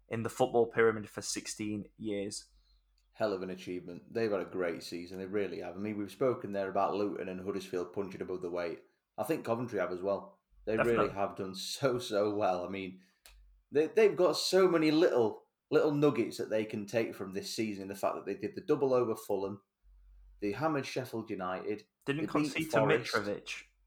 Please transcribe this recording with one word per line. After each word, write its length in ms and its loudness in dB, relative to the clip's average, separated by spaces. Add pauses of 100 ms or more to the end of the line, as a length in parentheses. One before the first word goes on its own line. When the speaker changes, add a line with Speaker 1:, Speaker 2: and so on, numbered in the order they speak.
Speaker 1:
in 140 -4
the 60 -2
football 380 4
pyramid 420 2
for 140 -12
sixteen 640 -6 (120)
years. 460 -4 (680)
Speaker 2:
Hell 180 0
of 100 -2
an 80 -6
achievement. 520 -8 (100)
They've 180 0
had 120 0
a 20 -4
great 400 -4
season. 340 -10
They 80 -6
really 340 -2
have. 140 -8
I 40 -12
mean, 200 -4
we've 120 -6
spoken 420 -2
there 160 -2
about 260 2
Luton 340 -2
and 160 -8
Huddersfield 480 -4
punching 300 -6
above 200 -6
the 80 -4
weight. 280 -4 (400)
I 60 0
think 200 -2
Coventry 360 -2
have 100 0
as 120 -6
well. 360 -2 (280)
They 100 2
Speaker 1:
Definitely. 300 4
Speaker 2:
really 80 -4
have 200 -2
done 200 -8
so, 440 0
so 360 0
well. 300 2
I 40 -8
mean, 300 -8 (760)
they, 140 4
they've 300 6
got 200 4
so 320 6
many 220 4
little, 540 4 (260)
little 220 6
nuggets 440 4
that 140 -4
they 160 2
can 180 -6
take 300 0
from 180 -8
this 240 -6
season. 320 -4
The 60 -6
fact 220 -2
that 100 -8
they 80 -2
did 200 -6
the 60 -8
double 320 2
over 240 4
Fulham, 440 -4 (800)
they 100 0
hammered 320 -2
Sheffield 460 -6
United, 540 -6 (200)
Speaker 1:
Didn't 140 -2
Speaker 2:
they 80 -2
beat 40 -4
Speaker 1:
concede 420 -2
to 80 4
Speaker 2:
Forest. 340 2
Speaker 1:
Mitrovic. 480 -2 (240)